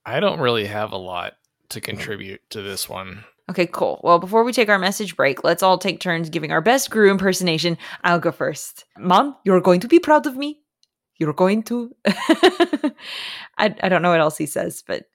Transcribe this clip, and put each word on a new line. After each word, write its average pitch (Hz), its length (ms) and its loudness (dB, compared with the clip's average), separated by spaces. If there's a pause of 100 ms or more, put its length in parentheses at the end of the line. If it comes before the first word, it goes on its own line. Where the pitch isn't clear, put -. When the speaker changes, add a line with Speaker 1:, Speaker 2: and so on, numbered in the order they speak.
Speaker 1:
I 127 140 -6
don't 175 220 -2
really 120 240 0
have 107 260 -6
a 98 60 -8
lot 92 380 -10 (340)
to - 100 -14
contribute 98 680 -10
to 110 120 -12
this 98 280 -10
one. 95 340 -14 (260)
Speaker 2:
Okay, 180 180 -2
cool. - 360 -4
Well, 170 160 4
before 196 240 2
we 247 80 -2
take 226 160 0
our 208 100 4
message 190 380 -4
break, 135 300 0
let's 170 180 2
all 185 140 4
take 190 240 -4
turns 165 280 -4
giving 151 220 -6
our 156 100 0
best 247 300 2
Gru 214 180 6
impersonation. 180 680 0 (260)
I'll 175 160 2
go 160 140 0
first. - 500 -8 (160)
Mom, 196 460 2
you're 185 160 4
going 180 180 6
to 233 80 -6
be 330 120 8
proud 302 280 4
of 254 80 -6
me. 285 240 -10 (560)
You're 151 160 -2
going 196 320 2
to. 240 360 -6
<laughs> - 60 -8
I, - 1800 0
I - 60 0
don't 180 140 2
know 175 100 4
what 165 80 4
else 156 180 0
he 156 80 -4
says, - 400 -6
but - 300 -8